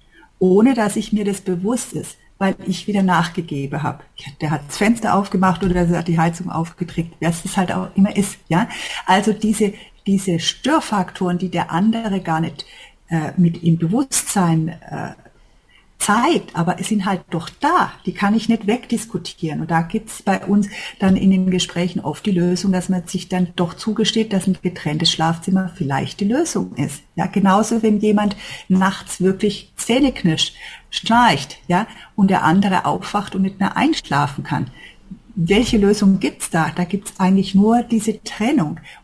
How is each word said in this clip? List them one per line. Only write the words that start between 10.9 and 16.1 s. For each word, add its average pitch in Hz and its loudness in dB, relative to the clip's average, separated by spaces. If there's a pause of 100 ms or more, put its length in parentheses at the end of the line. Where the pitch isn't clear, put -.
die 180 -4
der - -4
andere 214 0
gar 160 -2
nicht, 165 -6 (440)
äh, 156 -2
mit 170 2
im 165 4
Bewusstsein, 170 0
äh, - -12 (840)
zeigt, 240 0